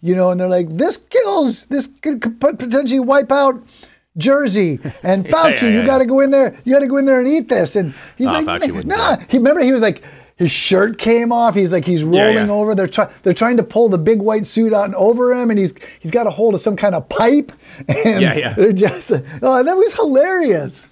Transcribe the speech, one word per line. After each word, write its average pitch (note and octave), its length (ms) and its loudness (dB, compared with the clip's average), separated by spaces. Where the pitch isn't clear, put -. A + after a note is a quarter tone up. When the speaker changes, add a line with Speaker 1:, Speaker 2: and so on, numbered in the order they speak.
Speaker 1:
you F3 120 0
know, F#3 160 2
and F3+ 100 -2
they're F#3 80 -2
like, F3+ 220 0
"This F#3 280 -2
kills, G4 680 -2
this C#4 220 -4
could, C#4 180 -4
could A3+ 200 -6
pot-, D4 180 0
potentially B3+ 420 -2
wipe C4+ 320 0
out C#4 300 0
Jersey." G3 640 0
And F#3 240 0
Speaker 2:
<laughs> - 0 -
Yeah, - 60 -2
Speaker 1:
Fauci, D#4+ 300 2
Speaker 2:
yeah, A#3+ 60 0
Speaker 1:
you G#3+ 100 2
Speaker 2:
yeah. A#3+ 80 0
Speaker 1:
gotta C4 200 2
go C4 140 2
in C#4 100 2
there, C4+ 240 2
you B3 100 0
gotta C#4 140 2
go C4+ 80 -2
in C#4 100 0
there C4 140 2
and B3 80 0
eat D4 200 0
this. F#3 280 -2
And E3+ 180 -2
he's B3+ 100 -2
Speaker 2:
Oh, - 40 0
Speaker 1:
like, D#4 140 -2
Speaker 2:
Fauci - 260 -2
wouldn't - 140 -8
Speaker 1:
"Nah." G4 300 -2
Speaker 2:
do - 60 -8
it. - 80 -12
Speaker 1:
He, B3+ 80 2
remember, D4 240 2
he C4 100 2
was B3 100 2
like, G#3 200 -2
his E3+ 140 0
shirt G3+ 480 0
came A#3 340 0
off. A#3 220 2
He's F#3 180 0
like, E3+ 140 -2
he's F3 160 0
Speaker 2:
Yeah, F3+ 240 2
Speaker 1:
rolling G#3+ 220 0
Speaker 2:
yeah. G#3 40 -2
Speaker 1:
over. G#3+ 220 0
They're F#3+ 120 0
try-, G3 240 -2
they're F#3 100 2
trying A#3 240 0
to A3+ 60 2
pull A3+ 260 0
the F#3+ 80 0
big G3 240 2
white G#3+ 260 -2
suit A3+ 280 0
on G3+ 200 0
over A#3 380 2
him, B3 160 0
and G#3+ 100 2
he's, F#3+ 140 0
he's D#3+ 100 -10
got A#3 160 0
a G3+ 40 0
hold G3+ 240 0
of F3 60 -2
some G#3 160 -2
kind G3+ 180 -2
of D#3 140 -6
pipe. C#4+ 440 0
<laughs> - 180 -20
And A3+ 320 0
Speaker 2:
Yeah, - 140 2
yeah. B2 200 -4
Speaker 1:
they're G#3 200 2
just, F#3+ 380 -2
oh, B3+ 200 2
that E4+ 140 0
was G4+ 180 2
hilarious. C#4+ 960 0